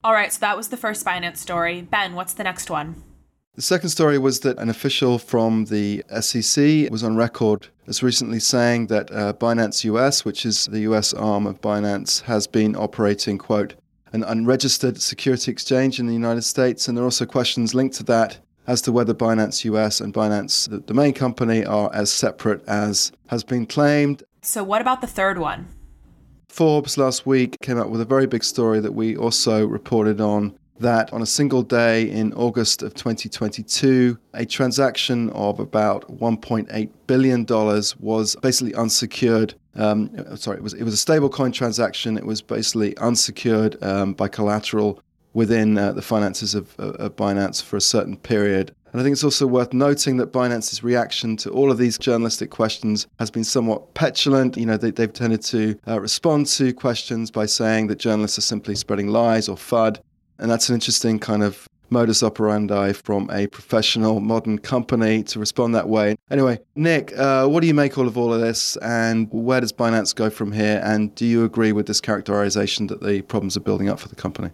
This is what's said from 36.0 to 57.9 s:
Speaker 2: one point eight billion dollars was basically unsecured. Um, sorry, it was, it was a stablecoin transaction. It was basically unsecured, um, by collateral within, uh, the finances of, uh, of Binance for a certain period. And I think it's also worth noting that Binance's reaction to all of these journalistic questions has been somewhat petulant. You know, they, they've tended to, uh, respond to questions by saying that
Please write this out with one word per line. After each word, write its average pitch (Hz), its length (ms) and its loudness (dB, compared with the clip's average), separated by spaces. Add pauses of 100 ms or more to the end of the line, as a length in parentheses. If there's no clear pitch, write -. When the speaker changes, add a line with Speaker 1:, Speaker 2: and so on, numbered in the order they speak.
Speaker 2:
one 113 260 -2
point 110 360 -4
eight 110 180 -4 (160)
billion 127 380 4
dollars 107 540 2
was 110 440 -2
basically 127 320 0
unsecured. 113 800 0 (200)
Um, 107 600 -2
sorry, 101 200 -6
it 98 60 -12
was, 104 120 -10
it - 80 -10
was 113 120 -2
a - 120 -2
stablecoin 143 460 2
transaction. 113 640 -2
It - 100 -6
was 110 160 -4
basically 110 540 -2
unsecured, 110 840 0
um, 98 300 0
by 98 140 -2
collateral 104 760 0 (340)
within, 110 440 4
uh, 101 140 0
the 95 100 -6
finances 104 540 -2
of, 95 240 -8
uh, 101 140 -6
of - 200 -8
Binance 98 480 -2
for - 140 -6
a 98 40 0
certain 98 360 0
period. 101 580 0 (160)
And 123 100 -4
I 127 40 0
think 143 80 4
it's 139 100 -2
also 143 240 2
worth 123 260 2
noting 139 440 2
that 123 160 -2
Binance's 120 500 -2
reaction 117 540 0
to 104 140 -8
all 139 200 4
of 117 80 2
these 120 180 2
journalistic 117 540 -2
questions 110 560 -2 (120)
has 113 120 -4
been 113 140 -4
somewhat 113 500 -2
petulant. 135 640 2
You 113 100 -2
know, 110 120 0
they, 117 120 0
they've 110 220 -2
tended 113 300 0
to, 107 440 -2
uh, 113 140 -2
respond 147 460 0
to 127 260 0
questions 117 580 -4
by 107 160 -2
saying 110 420 0
that 101 120 -2